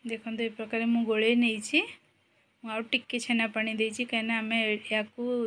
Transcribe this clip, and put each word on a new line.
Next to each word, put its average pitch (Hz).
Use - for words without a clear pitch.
ଦେଖନ୍ତୁ, 226
ଏ 226
ପ୍ରକାର 226
ମୁଁ 233
ଗୋଳେଇ 220
ନେଇଛି। 233
ମୁଁ 226
ଆଉ 220
ଟିକେ 247
ଛେନା 233
ପାଣି 220
ଦେଇଛି, 220
କାହିଁକିନା 226
ଆମେ 220
ୟାକୁ 214